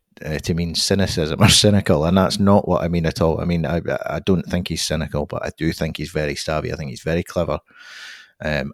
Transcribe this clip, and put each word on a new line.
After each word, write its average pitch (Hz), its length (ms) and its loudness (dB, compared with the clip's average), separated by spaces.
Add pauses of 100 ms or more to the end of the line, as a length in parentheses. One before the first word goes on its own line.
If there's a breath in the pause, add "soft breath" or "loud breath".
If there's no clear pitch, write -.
(240)
uh, 76 160 -4
to 90 140 -2
mean 82 200 -2
cynicism 90 680 0
or 104 60 8
cynical, 92 560 4
and 85 120 4
that's 95 220 2
not 101 300 4
what 87 160 2
I 85 40 0
mean 82 180 0
at 76 140 -2
all. 82 200 2
I 80 60 -2
mean, 85 200 0
I, 82 140 -2 (260)
I 80 140 -4
don't 90 240 2
think - 240 -4
he's 82 140 -4
cynical, 73 440 -4
but - 180 -8
I 78 120 -4
do 80 160 0
think 80 240 -4
he's 78 160 -8
very 73 240 -2
savvy. - 360 -4
I - 40 -6
think 73 140 -8
he's 58 120 -14
very 85 200 -2
clever, 80 360 -2 (840 loud breath)
um, 71 340 -4